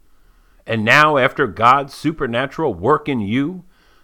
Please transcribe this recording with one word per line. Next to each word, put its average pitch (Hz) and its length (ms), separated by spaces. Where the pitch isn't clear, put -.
And 110 180
now, 147 320
after 131 300
God's 123 480
supernatural 139 800
work 135 340
in 131 120
you, 139 420